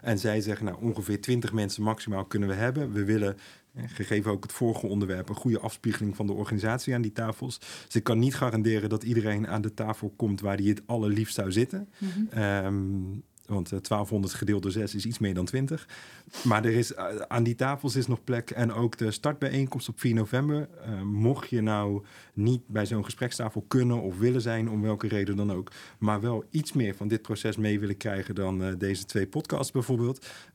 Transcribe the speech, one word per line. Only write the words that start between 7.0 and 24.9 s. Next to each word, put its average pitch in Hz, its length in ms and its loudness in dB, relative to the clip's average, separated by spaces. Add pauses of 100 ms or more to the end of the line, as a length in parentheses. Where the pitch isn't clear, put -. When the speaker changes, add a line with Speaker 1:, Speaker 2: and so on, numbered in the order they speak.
Speaker 1:
die 107 100 -2
tafels." 117 460 -4
Dus - 380 -12
ik 110 80 2
kan 113 140 4
niet 131 160 4
garanderen 110 540 2
dat 107 140 0
iedereen 107 460 2
aan 104 140 0
de 104 120 -4
tafel 107 420 -4
komt 101 240 0
waar 98 160 0
die 98 120 2
het 104 180 2
allerliefst 107 480 0
zou 98 180 0
zitten. 156 360 0 (100)
Speaker 2:
Mhm. 202 400 -2
Speaker 1:
Ehm, 101 400 2 (680)
want, 98 260 -2
eh, 95 60 -2
twaalfhonderd 104 560 0
gedeeld 101 280 0
door 98 100 -2
zes 104 220 -2
is 104 120 -4
iets 113 120 -6
meer 98 160 2
dan 90 100 0
twintig. 139 440 -2 (560)
Maar 110 200 4
er 113 80 4
is, 117 220 2
eh, 92 100 -6 (120)
aan 117 260 0
die 117 120 2
tafels 135 420 0
is 123 100 2
nog 120 180 -2
plek. 120 260 -2
En 117 220 2
ook 113 260 0
de 110 120 2
startbijeenkomst 135 800 -2
op 120 120 -8
vier 120 140 2
november. 139 540 2 (160)
Eh, 101 180 -6
mocht 107 460 2
je 120 120 0
nou 104 440 0 (300)
niet 120 320 2
bij 104 200 0
zo'n 104 180 0
gesprekstafel - 640 -4
kunnen 123 340 4
of 92 160 -4
willen 123 220 4
zijn, 113 300 0
om 107 120 0
welke 107 260 0